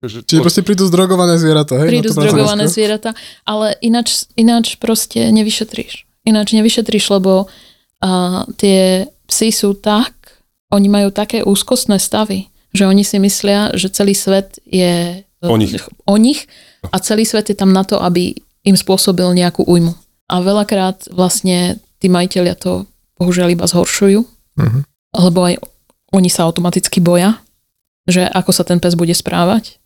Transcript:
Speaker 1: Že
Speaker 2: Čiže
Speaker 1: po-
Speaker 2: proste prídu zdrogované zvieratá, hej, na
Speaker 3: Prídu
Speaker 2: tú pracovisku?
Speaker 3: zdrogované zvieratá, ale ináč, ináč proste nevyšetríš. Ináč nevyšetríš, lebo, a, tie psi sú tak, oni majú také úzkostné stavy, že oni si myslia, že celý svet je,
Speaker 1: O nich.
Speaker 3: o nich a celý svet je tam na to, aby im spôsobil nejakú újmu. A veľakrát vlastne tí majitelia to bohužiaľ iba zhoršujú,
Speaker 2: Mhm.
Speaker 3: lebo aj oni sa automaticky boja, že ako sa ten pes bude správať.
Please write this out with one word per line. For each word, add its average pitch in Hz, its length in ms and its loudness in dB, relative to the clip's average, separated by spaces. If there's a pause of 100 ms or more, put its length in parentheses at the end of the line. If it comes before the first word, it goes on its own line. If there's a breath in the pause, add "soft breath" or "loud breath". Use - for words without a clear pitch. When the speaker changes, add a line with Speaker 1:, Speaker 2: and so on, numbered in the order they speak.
Speaker 1:
Že 113 220 -12
Speaker 2:
Čiže 160 160 2
Speaker 1:
po- 156 40 0
Speaker 2:
proste 175 180 2
prídu 196 220 0
zdrogované 180 540 2
zvieratá, 151 400 2
hej, 147 80 2
na 196 80 2
Speaker 3:
Prídu 226 160 0
Speaker 2:
tú 208 60 -2
pracovisku? 160 200 2
Speaker 3:
zdrogované - 300 2
zvieratá, 214 440 -2 (340 loud breath)
ale 214 360 -4
ináč, 233 540 -2
ináč 233 420 2
proste 226 540 -2
nevyšetríš. 220 800 -2 (140)
Ináč 214 280 0
nevyšetríš, 220 600 0
lebo, 190 340 0 (540 soft breath)
a, 185 100 -2 (420)
tie 190 540 2 (180)
psi - 260 -2
sú 202 240 0
tak, 208 400 -2 (560)
oni 202 180 4
majú 202 220 2
také 208 320 -4
úzkostné 202 560 0
stavy, 196 480 -2 (240)
že 196 140 0
oni 196 180 4
si 202 160 -2
myslia, 202 540 0
že 190 160 -4
celý 202 260 0
svet 196 500 -2
je, 175 580 -2 (180)
Speaker 1:
O 175 140 0
nich. 107 200 0 (300)
Speaker 3:
o 101 120 0
nich 240 340 2 (340 soft breath)
a - 140 -6
celý 214 240 -2
svet 214 280 -2
je 202 60 0
tam 190 140 0
na 190 120 4
to, 196 160 -2
aby 180 360 -2 (300)
im 196 100 4
spôsobil 185 540 0
nejakú 180 360 0
újmu. 170 300 2 (320)
A - 120 -6
veľakrát 190 720 -2
vlastne 180 680 -2 (200)
tí 196 100 -2
majitelia 180 460 0
to 180 320 -6 (300)
bohužiaľ 180 360 0
iba 175 140 -2
zhoršujú, 196 600 0 (300)
Speaker 2:
Mhm. 117 240 0 (400)
Speaker 3:
lebo 180 240 4
aj 175 180 -2 (480)
oni 185 180 2
sa 170 160 -2
automaticky 175 540 -2
boja, 175 400 2 (680)
že 180 200 0
ako - 260 -2
sa 180 140 0
ten 175 140 0
pes 175 160 0
bude 170 180 0
správať. 175 760 -2